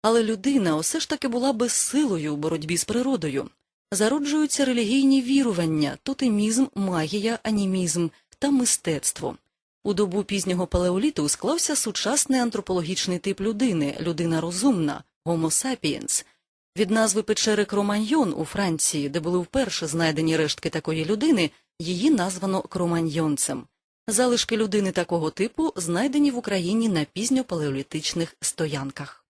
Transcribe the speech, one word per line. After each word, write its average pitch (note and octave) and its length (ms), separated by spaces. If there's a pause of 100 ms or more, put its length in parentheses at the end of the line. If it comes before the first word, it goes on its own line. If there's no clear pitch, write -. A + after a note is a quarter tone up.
Але A3+ 220
людина G#3 520
усе D#3+ 240
ж - 100
таки D4 180
була B3 260
безсилою G3+ 800
у D3 40
боротьбі D#3 400
з E3 60
природою. G#3+ 680 (420)
Зароджуються C#4+ 720
релігійні C4 560
вірування, E3+ 800
тотемізм, A3+ 640 (100)
магія, G3 680
анімізм F#3+ 640 (320)
та C#4+ 120
мистецтво. - 880 (460)
У G3+ 100
добу G3 300
пізнього F#3 440
палеоліту F3+ 640
склався D4+ 460
сучасний C4 640
антропологічний F#3 800
тип G3 220
людини, G3+ 580
людина E3 420
розумна, F3 640 (220)
Homo E3 200
sapiens. - 800 (520)
Від G3 140
назви A3 320
печери G#3 420
Кроманьйон G#3 720
у D#3+ 80
Франції, D#3+ 640
де D#3+ 100
були F3 200
вперше F#3 480
знайдені D#3+ 500
рештки D#3 320
такої D#3+ 360
людини, G#3 460 (280)
її F3+ 320
названо F#3+ 500
кроманьйонцем. D#3+ 1040 (400)
Залишки A#3 500
людини G3+ 340
такого E3+ 380
типу D4+ 460
знайдені B3+ 560
в A#3+ 60
Україні G#3+ 520
на D#3+ 140
пізньопалеолітичних E3 1400
стоянках. C#3+ 840 (120)